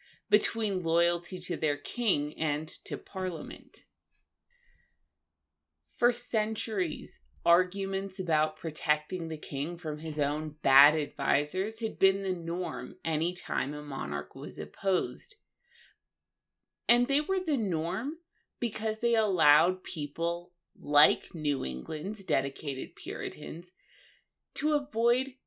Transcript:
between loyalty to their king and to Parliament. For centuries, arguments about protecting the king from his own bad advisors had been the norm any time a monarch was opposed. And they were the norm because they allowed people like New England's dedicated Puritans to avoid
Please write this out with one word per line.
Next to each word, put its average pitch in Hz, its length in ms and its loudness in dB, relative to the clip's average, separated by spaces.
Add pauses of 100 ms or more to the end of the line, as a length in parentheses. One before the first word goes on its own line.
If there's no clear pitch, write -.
(300)
between 208 520 2
loyalty 170 580 2
to 170 160 -2
their 147 200 0
king 156 640 -2
and 156 280 -2
to - 300 -6
Parliament. - 880 -8 (2000)
For 240 160 4
centuries, 214 1080 -2 (240)
arguments 190 760 2
about 156 380 0
protecting 160 720 -2
the 160 80 -4
king 151 400 -6
from 151 220 -6
his 151 200 -4
own 151 440 0
bad 143 320 8
advisors 147 840 -2
had 185 180 -4
been 196 240 4
the 190 100 -2
norm 165 720 -4
any 165 300 -2
time 139 400 -4
a 147 80 -6
monarch 147 520 -6
was 147 240 -8
opposed. 156 800 -2 (1500)
And 240 180 4
they 277 140 2
were 381 200 -2
the 320 180 0
norm 196 640 -2 (400)
because 220 400 -2
they 233 140 4
allowed 180 720 4
people 165 680 -4 (240)
like 151 580 2
New 147 300 0
England's 151 600 -6
dedicated 135 720 -2
Puritans - 760 -8 (840)
to 302 180 0
avoid 247 600 0 (120)